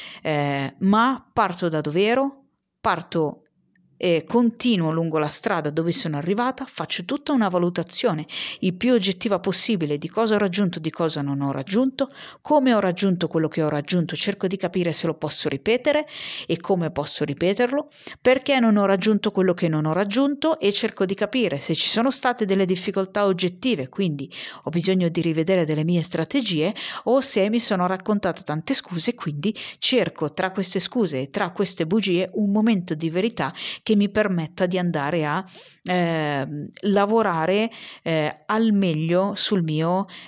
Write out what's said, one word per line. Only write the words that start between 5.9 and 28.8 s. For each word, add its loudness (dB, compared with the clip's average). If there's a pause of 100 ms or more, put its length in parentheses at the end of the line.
sono -2
arrivata, -2
faccio -6
tutta -4
una 4
valutazione 0 (340)
il 0
più 0
oggettiva 0
possibile 0
di -8
cosa 0
ho 4
raggiunto, 0
di -6
cosa -2
non -2
ho -2
raggiunto, 0 (300)
come 4
ho 4
raggiunto 2
quello 0
che -2
ho 2
raggiunto, 0
cerco -2
di -2
capire -2
se -4
lo 0
posso -6
ripetere 0 (400)
e -2
come 0
posso -4
ripeterlo, 0 (300)
perché 4
non 6
ho 4
raggiunto 2
quello 2
che 0
non 0
ho 2
raggiunto 0
e 2
cerco -2
di 0
capire -2
se -2
ci 0
sono 0
state -2
delle 2
difficoltà -2
oggettive, -2
quindi -4 (340)
ho -6
bisogno 2
di -2
rivedere 2
delle 0
mie 2
strategie, -2 (300)
o 4
se 2
mi 2
sono 0
raccontata -2
tante -4
scuse, -4